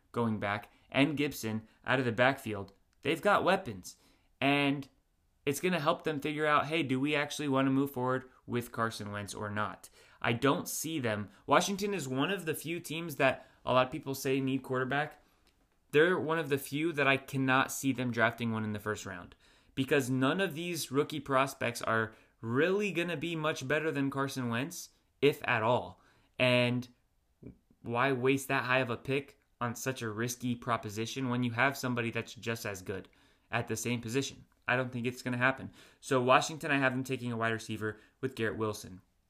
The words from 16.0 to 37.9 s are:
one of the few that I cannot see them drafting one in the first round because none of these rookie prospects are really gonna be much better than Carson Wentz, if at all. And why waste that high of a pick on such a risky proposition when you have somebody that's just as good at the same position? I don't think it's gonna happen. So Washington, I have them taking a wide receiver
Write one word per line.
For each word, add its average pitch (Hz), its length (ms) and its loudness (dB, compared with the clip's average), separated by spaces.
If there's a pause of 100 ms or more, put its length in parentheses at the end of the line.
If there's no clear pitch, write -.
one 156 220 0
of 147 100 -4
the 143 80 2
few 151 360 -2
that 143 140 2
I 135 100 4
cannot 135 540 2
see 135 200 0
them 127 180 -2
drafting 117 420 2
one 110 120 -2
in 107 100 -4
the 104 60 -6
first 104 260 -4
round 92 300 -12 (400)
because 135 340 2
none 135 300 2
of 180 160 -2
these 170 360 -6
rookie 147 280 0
prospects 135 640 0
are 110 320 0 (280)
really 180 500 2
gonna 170 260 -2
be 165 180 -4
much 156 320 -2
better 151 240 0
than 139 180 2
Carson 135 400 -2
Wentz, 127 400 -4 (320)
if 147 240 4
at 117 180 2
all. 110 360 0 (400)
And 123 480 2 (960)
why 120 300 2
waste 135 360 2
that 135 160 0
high 127 160 4
of 123 100 2
a 113 80 -2
pick 139 400 -4 (220)
on 120 160 -2
such - 260 -4
a 117 80 -4
risky 120 460 -2
proposition 113 760 -4
when 123 140 0
you 120 80 0
have 131 260 2
somebody 120 340 -2
that's 113 220 -6
just 113 320 -6
as 101 160 -6
good 95 260 -8 (440)
at 117 160 -2
the 113 80 -2
same 117 240 -2
position? 117 440 -4 (240)
I 104 80 2
don't 123 160 -2
think 117 140 -6
it's 123 160 -4
gonna 123 160 -4
happen. 127 320 0 (320)
So 135 200 2
Washington, 147 500 4
I 139 60 2
have 131 160 2
them 131 100 -4
taking 123 280 -4
a 117 60 -4
wide 113 160 0
receiver 107 460 -4 (220)